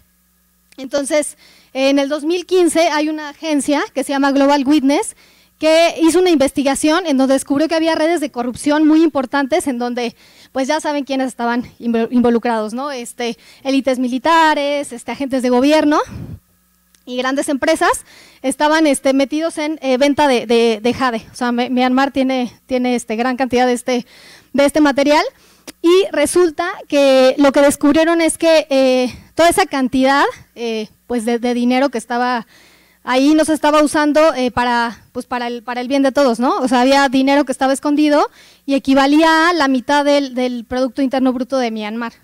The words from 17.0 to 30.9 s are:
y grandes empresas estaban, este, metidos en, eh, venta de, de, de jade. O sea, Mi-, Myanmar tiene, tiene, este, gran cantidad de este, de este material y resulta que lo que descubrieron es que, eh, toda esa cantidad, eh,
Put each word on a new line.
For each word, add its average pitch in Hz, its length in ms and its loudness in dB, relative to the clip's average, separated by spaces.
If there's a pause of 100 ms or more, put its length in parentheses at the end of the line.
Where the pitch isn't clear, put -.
y 247 140 -10
grandes 269 320 -2
empresas 320 400 0 (500)
estaban, 302 460 0
este, 269 260 0
metidos 302 460 -2
en, 302 240 -4
eh, 262 160 0
venta 285 300 2
de, 240 180 0
de, 226 360 2
de 240 120 0
jade. 240 360 -4
O - 40 -20
sea, 240 180 -4
Mi-, 240 160 -2
Myanmar 254 420 0
tiene, 262 560 -4
tiene, 247 280 -2
este, 233 220 -6
gran 247 200 -2
cantidad 247 300 0
de 247 80 2
este, 247 320 -4 (480)
de 277 100 2
este 285 160 2
material 294 440 2 (580)
y 370 280 4
resulta 339 600 0 (180)
que 262 480 4
lo 277 160 4
que 294 80 4
descubrieron 302 640 2
es 311 160 -2
que, 320 320 2
eh, 254 440 0 (200)
toda 330 160 4
esa 381 160 0
cantidad, 269 580 0 (300)
eh, 220 340 -8 (180)